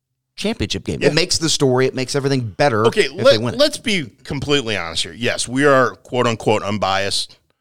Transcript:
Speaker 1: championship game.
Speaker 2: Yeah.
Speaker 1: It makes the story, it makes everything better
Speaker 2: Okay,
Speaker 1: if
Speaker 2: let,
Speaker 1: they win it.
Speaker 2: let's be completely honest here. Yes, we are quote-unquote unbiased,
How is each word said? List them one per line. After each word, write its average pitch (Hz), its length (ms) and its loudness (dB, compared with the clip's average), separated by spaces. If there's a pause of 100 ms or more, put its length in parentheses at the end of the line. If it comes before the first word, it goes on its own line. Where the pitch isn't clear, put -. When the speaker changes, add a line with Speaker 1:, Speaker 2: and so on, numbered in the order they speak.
(360)
Speaker 1:
championship 190 500 -6
game. - 160 -4
Speaker 2:
Yeah. - 80 4
Speaker 1:
It 165 40 0
makes 165 240 0
the 156 120 -2
story, 131 360 2
it - 80 -2
makes 127 220 -6
everything 135 340 -2
better 113 380 2
Speaker 2:
Okay, - 180 2
Speaker 1:
if 135 80 -8
Speaker 2:
let, - 180 -4
Speaker 1:
they 110 60 4
win 117 160 -4
it. 233 40 -8
Speaker 2:
let's 294 200 2
be 185 280 -2 (180)
completely 135 540 -2
honest 82 260 -4
here. 85 100 -8
Yes, 107 340 -2
we 135 180 0
are 131 300 4
quote-unquote 117 680 0
unbiased, 98 760 -2 (240)